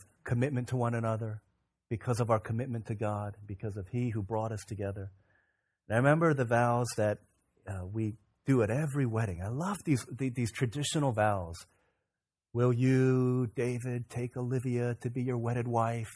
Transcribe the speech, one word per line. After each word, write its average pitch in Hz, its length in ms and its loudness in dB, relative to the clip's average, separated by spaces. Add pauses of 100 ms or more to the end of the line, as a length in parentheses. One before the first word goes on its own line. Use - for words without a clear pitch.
(260)
commitment 123 440 0
to 127 60 -2
one 120 180 0
another 113 480 -2 (480)
because 117 300 0
of 113 100 2
our 113 100 6
commitment 117 480 -4
to 113 80 -4
God, 104 500 -4
because 104 320 -8
of 95 100 -8
He 123 220 -2
who 107 120 -4
brought 110 300 -2
us 104 160 -8
together. 98 420 -6 (800)
And 107 80 0
I - 40 6
remember 156 340 6
the 131 100 0
vows 120 440 4 (100)
that, 107 220 2 (460)
uh, 95 200 -6
we 107 300 -4 (300)
do 131 160 4
at 104 80 2
every 139 360 0
wedding. 110 360 -2
I 95 60 -4
love 170 380 -4
these, 135 260 2
the-, 131 200 -4
these 117 200 -2
traditional 139 600 0
vows. 101 420 2 (960)
"Will 123 220 4
you, 127 840 4
David, 123 540 -4
take 123 260 -6
Olivia 120 600 -2
to 123 140 -6
be 123 140 -4
your 123 140 0
wedded 117 280 0
wife, 117 500 0